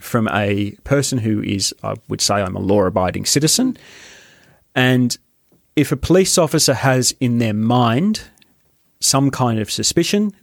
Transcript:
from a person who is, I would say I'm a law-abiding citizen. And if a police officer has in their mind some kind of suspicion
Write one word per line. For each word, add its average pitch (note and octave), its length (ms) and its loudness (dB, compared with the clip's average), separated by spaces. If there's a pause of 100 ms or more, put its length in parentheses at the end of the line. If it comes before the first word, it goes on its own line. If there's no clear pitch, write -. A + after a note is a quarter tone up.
from A2 260 -2
a G2+ 440 -2 (120)
person C#3 340 0
who G#2+ 240 -2
is, G2+ 400 -4
I G#2 140 -6 (120)
would G2+ 140 -6
say - 140 0
I'm F#2+ 200 -2
a G2 40 -6
law-abiding F#2+ 640 0
citizen. D#3+ 520 0 (1000)
And B2+ 420 2 (580)
if D3 160 0
a C#3+ 60 0
police F#3 400 2
officer D#3 380 2
has C3 440 0
in A#2+ 200 0
their A2+ 140 0
mind B2 680 2 (800)
some C#3 320 2
kind A#2 280 -2
of G#2 120 -4
suspicion G3+ 720 0